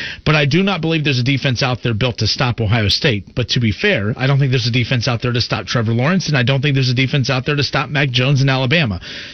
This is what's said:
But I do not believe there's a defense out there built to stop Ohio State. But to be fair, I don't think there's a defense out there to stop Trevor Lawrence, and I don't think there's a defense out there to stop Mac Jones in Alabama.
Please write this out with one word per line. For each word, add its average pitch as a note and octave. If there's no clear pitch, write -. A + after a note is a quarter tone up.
But D#3
I D3
do D#3+
not G3
believe D#3+
there's C#3
a B2
defense C3
out B2+
there A#2+
built A#2
to A2
stop B2
Ohio A2
State. G#2
But A#2+
to -
be A2+
fair, G#2
I B2+
don't C#3
think C3+
there's B2
a A#2
defense B2
out B2
there B2
to A#2+
stop -
Trevor A#2
Lawrence, C#3+
and D3
I B2
don't C3+
think D3
there's C3+
a B2+
defense C3
out C3
there D3
to C#3+
stop C#3+
Mac C#3+
Jones B2+
in C#3
Alabama. C3